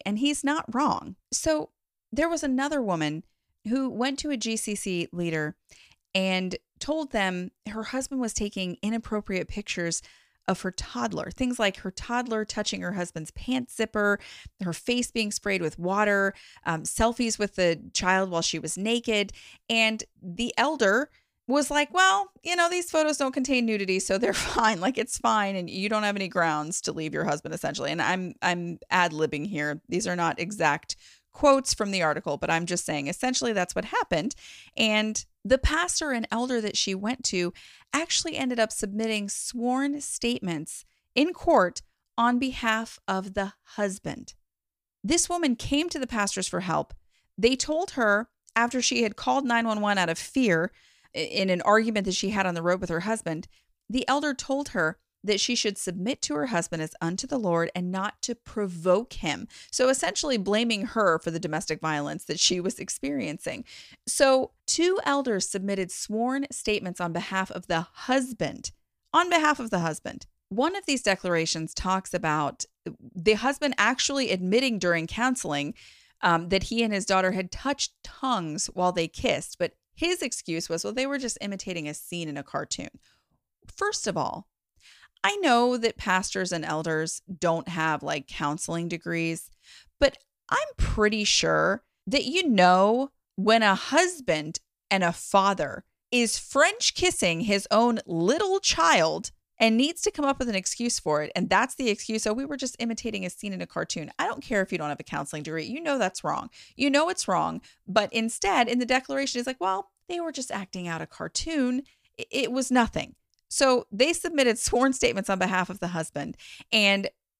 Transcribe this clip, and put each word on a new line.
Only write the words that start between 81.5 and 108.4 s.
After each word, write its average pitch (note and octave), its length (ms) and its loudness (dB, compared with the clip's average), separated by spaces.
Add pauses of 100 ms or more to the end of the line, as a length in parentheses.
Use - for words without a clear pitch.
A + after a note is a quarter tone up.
a D3 40 -8
scene E3+ 360 -8
in C#3+ 80 -6
a C#3+ 60 -8
cartoon." - 480 -8 (840)
First G#4 320 -2
of F#3+ 80 -2
all, - 320 -4 (760)
I G#4 140 4
know B3 400 4
that A3+ 200 0
pastors F#3 540 0
and E3 120 -2
elders D#3+ 600 -2 (160)
don't E3 280 2
have, D#3+ 360 0
like, D3 240 -4
counseling E3 600 -4
degrees, E3 600 -4 (500)
but C#4 160 4 (320)
I'm D5+ 200 2 (100)
pretty G#3+ 460 2
sure E3 600 2 (220)
that B3+ 200 2
you F4 220 0
know G3+ 640 6 (240)
when A3 280 6
a G3+ 100 6
husband B3 880 0 (320)
and F#3+ 120 4
a E3+ 80 2
father F#3+ 720 2 (280)
is A#3+ 260 2
French F#4 560 2
kissing F3 480 2
his G3+ 300 0
own A3+ 340 4
little D4 540 2
child F#3 720 4 (280)
and A3+ 160 6
needs C#4+ 280 2
to G#4 80 2
come D4 120 -4
up C#4 140 2
with B3 120 -2
an G#3 60 -2
excuse A#3 440 -2
for D3+ 240 0
it, - 120 -8
and F3+ 140 0
that's G#3 240 4
the B3+ 160 0
excuse, A3 380 -2
"Oh, G#3+ 60 2
we C4 120 -2
were D4 100 -6
just C4 220 -6
imitating A3 480 -4
a F3+ 60 -6
scene G3+ 220 -8
in F3+ 80 -6
a F3 60 -6
cartoon." D#3+ 520 -6
I E4 80 0
don't - 160 -6
care G#3 180 2
if F#3+ 100 -2
you F#3+ 60 -4
don't D3 120 -4
have C#3+ 100 -6
a - 40 -14
counseling - 380 -6
degree. D#3 240 -6
You C4 160 -8
know D4 160 0
that's F#3+ 260 0
wrong. - 280 -4 (240)
You C#4 160 2
know D4 180 4
it's - 180 -4
wrong, E3 340 0 (260)
but G3+ 260 2
instead, A#3+ 560 2